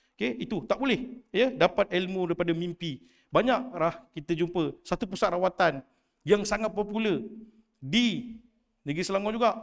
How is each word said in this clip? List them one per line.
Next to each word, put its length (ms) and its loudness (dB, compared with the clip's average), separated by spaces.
Okey, 240 -4
itu 240 -6
tak 160 -2
boleh, 480 -2
ya, 240 2
dapat 400 2
ilmu 400 0
daripada 160 0
mimpi. 480 -4
Banyak 480 2
lah 240 0
kita 200 -4
jumpa 480 0
satu 240 -4
pusat 280 0
rawatan 520 2
yang 240 4
sangat 240 -2
popular 560 0
di 560 0
Negeri 160 -2
Selangor 320 -2
juga. 300 2